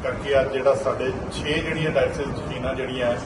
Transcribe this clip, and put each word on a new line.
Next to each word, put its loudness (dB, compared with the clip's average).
ਕਰਕੇ 2
ਅੱਜ 0
ਜਿਹੜਾ 4
ਸਾਡੇ 0
ਛੇ -2
ਜਿਹੜੀਆਂ 0
ਡਾਇਲਸਿਸ 2
ਮਸ਼ੀਨਾਂ -4
ਜਿਹੜੀਆਂ -2
ਹੈ 0